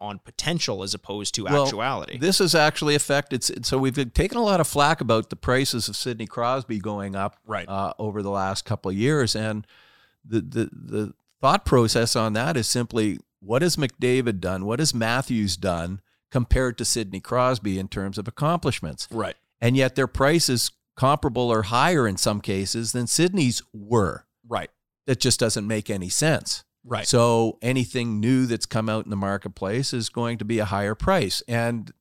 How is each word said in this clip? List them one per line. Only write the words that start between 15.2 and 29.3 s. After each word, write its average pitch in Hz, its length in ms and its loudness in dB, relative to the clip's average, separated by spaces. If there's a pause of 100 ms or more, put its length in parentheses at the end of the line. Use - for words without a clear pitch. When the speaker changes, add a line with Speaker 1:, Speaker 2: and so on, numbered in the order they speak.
Speaker 2:
done 87 420 -2 (300)
compared 127 480 0
to 120 80 -4
Sidney 95 340 -2
Crosby 117 580 0
in 95 100 -6
terms 98 280 -6
of 101 100 -8
accomplishments? 143 840 -2
Speaker 1:
Right. 107 260 -6 (240)
Speaker 2:
And 120 160 4
yet 131 200 2
their 131 100 2
price 147 420 2
is 123 220 0 (260)
comparable 127 560 2
or 110 120 2
higher 127 440 4
in 95 80 -2
some 104 240 0
cases 107 520 -4
than 123 140 -2
Sidney's 165 560 2 (120)
were. 101 500 0 (240)
Speaker 1:
Right. 98 220 -6 (360)
Speaker 2:
That 127 140 0
just 123 200 2
doesn't 107 260 0
make 107 240 -2
any 92 180 -4
sense. - 560 0 (180)
Speaker 1:
Right. 110 240 -6
Speaker 2:
So 117 540 4
anything 120 600 -2
new 127 260 4
that's 117 180 -2
come 110 240 -2
out 110 160 -2
in - 60 -10
the 104 60 -4
marketplace 98 760 -4